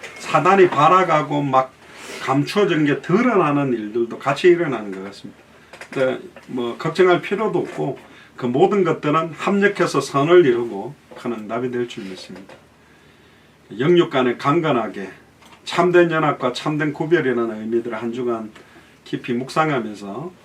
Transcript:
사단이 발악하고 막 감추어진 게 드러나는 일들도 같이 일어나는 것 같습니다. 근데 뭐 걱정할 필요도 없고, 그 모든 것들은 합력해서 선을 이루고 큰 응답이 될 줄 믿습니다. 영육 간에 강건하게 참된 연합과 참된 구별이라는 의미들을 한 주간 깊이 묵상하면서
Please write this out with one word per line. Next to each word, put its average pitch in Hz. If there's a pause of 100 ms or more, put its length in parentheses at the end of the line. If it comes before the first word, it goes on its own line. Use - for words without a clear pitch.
(180)
사단이 165
발악하고 156
막 135 (500)
감추어진 156
게 143
드러나는 165
일들도 113
같이 -
일어나는 139
것 95
같습니다. - (500)
근데 131 (300)
뭐 120
걱정할 175
필요도 196
없고, - (380)
그 131
모든 190
것들은 160
합력해서 196
선을 160
이루고 117 (220)
큰 120
응답이 113
될 120
줄 113
믿습니다. 95 (1200)
영육 170
간에 123
강건하게 120 (540)
참된 175
연합과 156
참된 151
구별이라는 127
의미들을 113
한 117
주간 117 (540)
깊이 -
묵상하면서 123 (120)